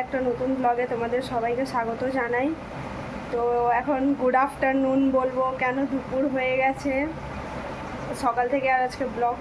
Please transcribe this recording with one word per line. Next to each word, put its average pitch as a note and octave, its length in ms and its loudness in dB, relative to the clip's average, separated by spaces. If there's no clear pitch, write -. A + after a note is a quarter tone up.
একটা C4 160 -4
নতুন B3 300 0
ব্লগে A#3+ 340 2
তোমাদের A#3 280 0
সবাইকে A#3+ 400 0
স্বাগত A#3 300 -2
জানাই। B3 300 0
তো A#3+ 80 0
এখন C4 200 0
গুড B3+ 240 4
আফটারনুন C4+ 560 2
বলবো, B3+ 260 0
কেন B3+ 140 0
দুপুর C4 300 -2
হয়ে B3+ 280 0
গেছে। C4 300 0
সকাল A#3+ 300 2
থেকে C4 200 2
আর B3+ 140 4
আজকে C4 160 -6
ব্লগ A#3+ 240 2